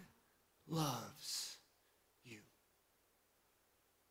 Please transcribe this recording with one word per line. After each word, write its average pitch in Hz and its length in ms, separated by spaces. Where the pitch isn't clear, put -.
loves - 880
you. 117 140